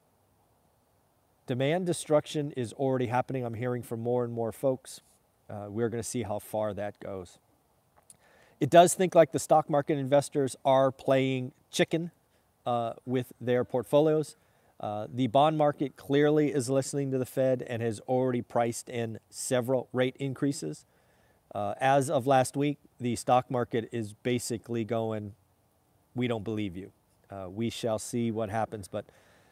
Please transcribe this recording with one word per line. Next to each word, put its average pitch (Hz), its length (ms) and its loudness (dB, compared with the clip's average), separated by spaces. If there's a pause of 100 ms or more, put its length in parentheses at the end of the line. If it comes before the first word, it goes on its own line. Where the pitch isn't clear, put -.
(1500)
demand 143 400 0
destruction 151 720 0
is 117 160 -6
already 131 320 0
happening. 123 400 -2
I'm 117 80 -8
hearing 123 280 -4
from 113 180 -8
more 123 220 0
and 120 120 -6
more 113 180 -4
folks. - 480 -4 (480)
Uh, 104 220 -10
we're 113 180 0
gonna 113 140 -4
see 117 220 -4
how 104 160 -4
far 107 340 -4
that 101 260 -8
goes. 95 380 -12 (1200)
It 135 100 0
does 170 240 8
think 185 200 -2
like 160 160 8
the 143 80 -2
stock 156 320 2
market 147 280 0
investors 135 680 0
are 135 260 4
playing 131 640 0 (180)
chicken, 170 400 0 (560)
uh, 117 280 -2 (120)
with 127 340 -2
their 123 220 2
portfolios. 147 720 2 (460)
Uh, 107 340 -6
the 127 140 0
bond 147 280 4
market 147 400 0
clearly 147 560 4
is 127 160 -2
listening 135 440 -2
to 135 60 0
the 127 60 -2
Fed 131 380 0
and 117 200 -6
has 113 260 -2
already 127 340 0
priced - 460 -2
in 117 320 -6 (100)
several 127 640 -2
rate 127 260 0
increases. 139 680 -4 (680)
Uh, 101 260 -4
as 135 300 4
of 131 160 0
last 131 300 4
week, 143 220 0 (200)
the 120 160 -2
stock 127 340 2
market 120 440 -2
is 107 200 -6
basically 117 720 -4
going, 107 520 -4 (840)
"We 123 100 0
don't 113 160 -2
believe 104 340 -4
you." 101 140 -12 (400)
Uh, 98 180 -12
we 110 220 -4
shall 110 300 -2
see 117 320 -4
what 107 180 -4
happens, 107 380 -4
but, 104 160 -8 (480)